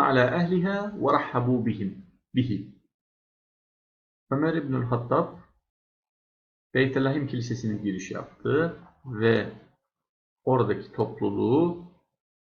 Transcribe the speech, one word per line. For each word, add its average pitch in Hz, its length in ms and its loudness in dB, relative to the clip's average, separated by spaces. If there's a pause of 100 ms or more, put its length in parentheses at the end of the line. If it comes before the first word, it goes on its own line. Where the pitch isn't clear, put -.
على 127 160 6 (140)
أهلها 180 380 2 (260)
ورحبوا 127 640 2
بهم, 101 240 -2 (440)
به. 117 440 -2 (1500)
Ömer 156 240 0
İbnül 131 300 -2
Hattab 123 440 0 (1500)
Beytellahim 135 520 2
Kilisesi'ne 113 560 -4
giriş 95 280 -4
yaptı - 640 -2 (300)
ve 113 460 2 (920)
oradaki 123 480 0
topluluğu, 110 920 0 (580)